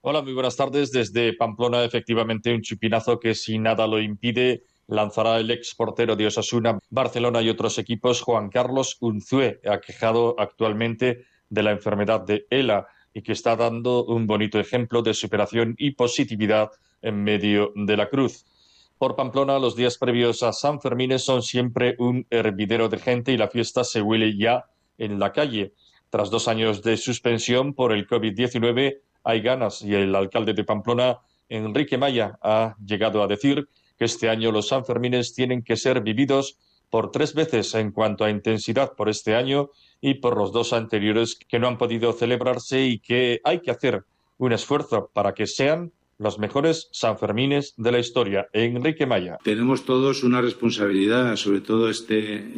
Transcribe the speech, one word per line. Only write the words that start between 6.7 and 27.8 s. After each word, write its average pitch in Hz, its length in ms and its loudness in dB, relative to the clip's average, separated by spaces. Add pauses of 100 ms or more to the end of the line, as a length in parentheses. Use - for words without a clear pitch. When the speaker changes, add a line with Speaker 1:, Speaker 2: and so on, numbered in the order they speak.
Speaker 1:
Barcelona 120 520 0
y 113 60 2
otros 110 300 0
equipos, 120 420 0
Juan 107 300 -2
Carlos 127 500 -2
Unzué, 117 580 0 (100)
aquejado 113 680 0
actualmente 113 840 -2 (260)
de 107 140 0
la 107 80 4
enfermedad 101 480 0
de 101 300 -2
ela 120 360 2 (260)
y 110 100 -12
que 117 100 -6
está 113 240 0
dando 117 480 0
un 117 240 0
bonito 107 320 2
ejemplo 117 420 -2
de 110 100 0
superación 113 640 0
y 143 140 -2
positividad 110 800 0 (320)
en 104 220 -2
medio 104 500 2
de 104 220 0
la 104 120 0
cruz. 131 360 -2 (520)
Por 131 200 -2
Pamplona, 135 420 0
los 123 160 0
días 123 240 0
previos 120 460 2
a 113 80 2
San 143 280 -2
Fermines 127 440 -2
son 127 180 2
siempre 123 560 0
un 123 320 0
hervidero 110 580 0
de 107 100 -2
gente 123 340 0
y 123 40 2
la 110 120 2
fiesta 120 340 -2
se 117 200 -2
huele 110 340 2
ya 113 300 0 (320)
en 104 200 -4
la 98 140 0
calle. 113 400 -2 (380)
Tras 101 200 -2
dos 110 160 0
años 110 380 0
de 113 120 2
suspensión 123 800 0
por 123 180 0